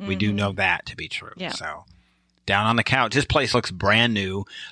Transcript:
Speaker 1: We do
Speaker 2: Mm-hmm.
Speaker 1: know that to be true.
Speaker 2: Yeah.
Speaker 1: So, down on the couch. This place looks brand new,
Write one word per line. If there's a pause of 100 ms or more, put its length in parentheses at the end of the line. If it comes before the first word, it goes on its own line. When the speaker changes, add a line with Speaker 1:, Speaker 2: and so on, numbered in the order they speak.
Speaker 1:
We
do
Speaker 2:
Mm-hmm.
Speaker 1:
know
that
to
be
true.
Speaker 2:
Yeah.
Speaker 1:
So, (640)
down
on
the
couch.
This
place
looks
brand
new, (260)